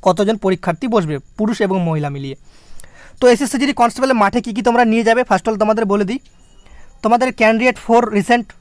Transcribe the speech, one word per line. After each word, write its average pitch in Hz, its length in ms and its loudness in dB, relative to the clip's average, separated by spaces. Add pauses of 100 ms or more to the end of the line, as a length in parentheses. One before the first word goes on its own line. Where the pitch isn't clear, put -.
কতজন 196 360 0
পরীক্ষার্থী 190 500 -4
বসবে, 170 320 -2 (180)
পুরুষ 214 240 -2
এবং 190 220 0
মহিলা 156 260 -2
মিলিয়ে। 139 260 -10 (840)
তো 254 80 4
এসএসসি 254 300 2
জিডি 269 160 -2
কনস্টেবলের 254 420 0
মাঠে 208 260 0
কী 233 120 -10
কী 220 80 -6
তোমরা 240 240 2
নিয়ে 226 180 2
যাবে, 226 200 2
ফার্স্ট 202 260 -2
অল 220 80 -2
তোমাদের 214 280 0
বলে 202 200 0
দিই। 233 140 -6 (840)
তোমাদের 240 320 2
ক্যান্ডিডেট 226 440 2 (100)
for 233 160 4 (100)
recent 220 300 2 (180)